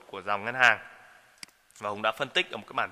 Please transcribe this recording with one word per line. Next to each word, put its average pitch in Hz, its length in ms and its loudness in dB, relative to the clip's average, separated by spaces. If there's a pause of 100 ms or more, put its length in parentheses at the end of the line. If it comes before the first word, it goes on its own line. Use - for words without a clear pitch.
của 98 140 -12
dòng 101 240 -2
ngân 120 100 -4
hàng. 117 240 8 (1000)
Và 104 100 -6
Hùng 104 120 -6
đã 110 100 2
phân 135 180 -6
tích - 220 -2
ở 120 60 -6
một 104 100 -14
cái - 60 -16
bản 113 180 -2